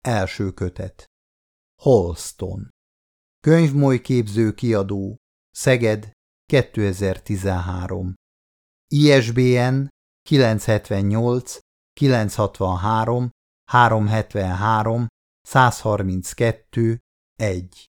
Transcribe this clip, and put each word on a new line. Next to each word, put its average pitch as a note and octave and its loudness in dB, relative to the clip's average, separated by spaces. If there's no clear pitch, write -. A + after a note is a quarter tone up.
Első G2+ -4
kötet. - -10
Holston. F#2+ -2
Könyvmoly C#3+ 4
Képző A2 0
Kiadó, G2+ -4
Szeged, A2+ 0
kétezer-tizenhárom. F#2+ -4
I D3 6
S A#2 -4
B A#2 -2
N C3+ -2
kilenc A#2 2
hetvennyolc, A2 -2
kilenc A#2+ 0
hatvanhárom, A2 -2
három A2+ 4
hetvenhárom, G#2+ -2
száz B2+ 2
harminckettő, A2+ -4
egy. F2+ -6